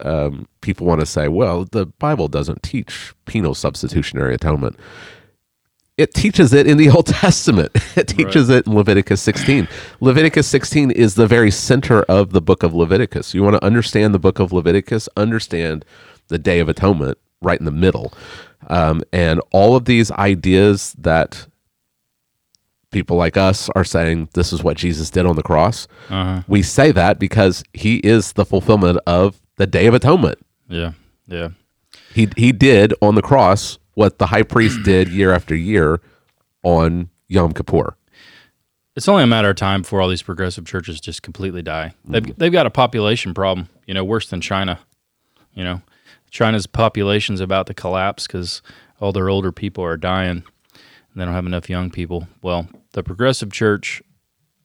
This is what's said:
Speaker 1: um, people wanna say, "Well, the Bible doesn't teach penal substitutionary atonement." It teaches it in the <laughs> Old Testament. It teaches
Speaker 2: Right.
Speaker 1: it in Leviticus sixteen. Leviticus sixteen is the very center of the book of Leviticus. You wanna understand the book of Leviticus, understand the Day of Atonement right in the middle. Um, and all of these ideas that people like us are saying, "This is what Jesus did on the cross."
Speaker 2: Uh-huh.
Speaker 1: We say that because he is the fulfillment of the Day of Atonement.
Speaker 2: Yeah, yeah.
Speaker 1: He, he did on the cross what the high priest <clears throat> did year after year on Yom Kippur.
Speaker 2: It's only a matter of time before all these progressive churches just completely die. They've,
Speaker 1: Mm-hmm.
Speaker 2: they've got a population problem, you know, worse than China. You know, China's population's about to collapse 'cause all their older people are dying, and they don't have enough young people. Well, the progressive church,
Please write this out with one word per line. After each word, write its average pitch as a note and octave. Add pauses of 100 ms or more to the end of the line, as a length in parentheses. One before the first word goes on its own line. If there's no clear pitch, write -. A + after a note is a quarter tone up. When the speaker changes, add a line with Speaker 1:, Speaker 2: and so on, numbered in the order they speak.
Speaker 1:
um, D2 (140)
people F#2
wanna D#2+
say, D2+
"Well, F2+
the G#2
Bible G#2
doesn't C#2+
teach - (140)
penal F2
substitutionary C#2
atonement." C#2 (1200)
It D3+
teaches F3
it C#3+
in D3
the D3+
<laughs> A#2+
Old E3+
Testament. A#2+ (260)
It F3+
teaches D3
Speaker 2:
Right. B2+
Speaker 1:
it -
in G#2+
Leviticus G2
sixteen. A2 (340)
Leviticus C#3+
sixteen C#3+
is A2
the A2+
very A2+
center B2
of F#2+
the F#2
book F2+
of E2
Leviticus. E2+
You F#2
wanna G#2
understand G#2+
the G2
book F#2
of F#2
Leviticus, F#2
understand F2 (440)
the E2
Day E2+
of E2
Atonement D#2+ (240)
right F2
in -
the D#2
middle. E2+ (560)
Um, D#2+ (100)
and E2+ (120)
all G#2+
of A#2+
these A#2
ideas G2
that - (1400)
people F2+
like E2+
us F#2+
are F#2
saying, E2
"This F2
is D#2
what D#2+
Jesus D#2+
did F2+
on E2+
the D#2
cross." E2+ (240)
Speaker 2:
Uh-huh. F#2
Speaker 1:
We G2
say C#3+
that F#2+
because G2
he A2
is A2
the G2+
fulfillment F#2+
of F2+ (160)
the F#2+
Day F#2
of A#2
Atonement. C3 (300)
Speaker 2:
Yeah, E2+ (340)
yeah. E2+ (640)
Speaker 1:
He, G#2
he A#2+
did A2+
on G#2
the G#2+
cross G2+ (160)
what G#2
the G2
high G#2+
priest A2+
<clears throat> G2+
did F#2
year F#2
after F2+
year E2+ (600)
on E2+ (180)
Yom F2
Kippur. - (960)
Speaker 2:
It's C3
only G3
a -
matter A2
of F#2+
time F#2+
before G2
all F#2
these F2+
progressive F2+
churches E2
just -
completely F2+
die. D#2 (140)
They've, A2+
Speaker 1:
Mm-hmm. -
Speaker 2:
they've E3+
got E3+
a -
population A#2
problem, F#2+ (180)
you G2
know, F#2+
worse G#2+
than F#2
China. F#2+ (720)
You F#2
know, F2+ (480)
China's A2
population's G#2
about F#2+
to F#2
collapse F#2
'cause F2+ (380)
all G2
their F#2+
older G2
people G2
are E2
dying, F2+ (300)
and -
they F#2
don't F2
have F2+
enough F2+
young F2+
people. E2+ (140)
Well, F2 (240)
the G2
progressive A#2
church, - (640)